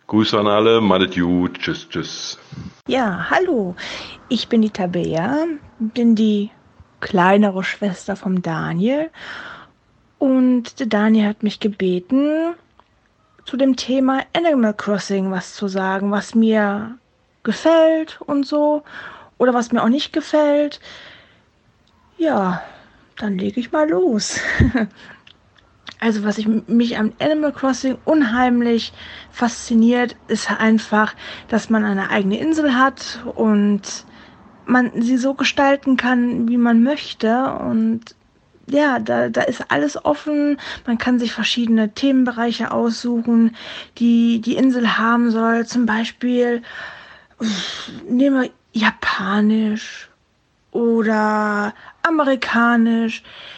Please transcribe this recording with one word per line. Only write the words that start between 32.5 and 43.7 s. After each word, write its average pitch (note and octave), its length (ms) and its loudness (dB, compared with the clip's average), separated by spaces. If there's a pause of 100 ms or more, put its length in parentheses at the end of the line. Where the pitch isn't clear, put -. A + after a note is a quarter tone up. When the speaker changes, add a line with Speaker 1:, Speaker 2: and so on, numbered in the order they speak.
Speaker 2:
hat C4 460 -2 (100)
und G#3 720 0 (600)
man B3 340 0
sie B3 160 2
so C4 160 -2
gestalten C#4 640 0
kann, A#3+ 500 0
wie A#3+ 100 0
man A#3 260 4
möchte. B3+ 680 -2
Und A3+ 640 -4 (520)
ja, C#4 320 2
da, A#3+ 300 0
da A3+ 120 -2
ist - 300 -4
alles D4 340 -2
offen. D4 540 0 (260)
Man A#3 140 -2
kann B3 180 0
sich A#3 160 -2
verschiedene A3+ 580 0
Themenbereiche A#3+ 800 0
aussuchen, A#3 840 0 (420)